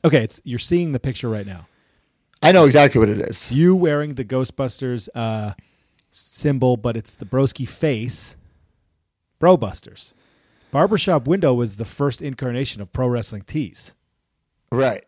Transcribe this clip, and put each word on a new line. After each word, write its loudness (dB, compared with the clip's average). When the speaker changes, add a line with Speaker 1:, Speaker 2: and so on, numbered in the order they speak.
Speaker 1:
Okay, 4
it's, -10
you're -8
seeing -2
the -4
picture -6
right -6
now. -16
Speaker 2:
I 6
know 10
exactly 8
what 6
it 0
is. -8
Speaker 1:
You 6
wearing 0
the -8
Ghostbusters, -6
uh, -6
symbol, -2
but -6
it's -10
the -16
broski -2
face. -4
Bro 6
Busters. -10
Barbershop 0
Window 2
was -2
the -8
first -4
incarnation -8
of -14
pro -4
wrestling -6
tees. -10
Speaker 2:
Right. -2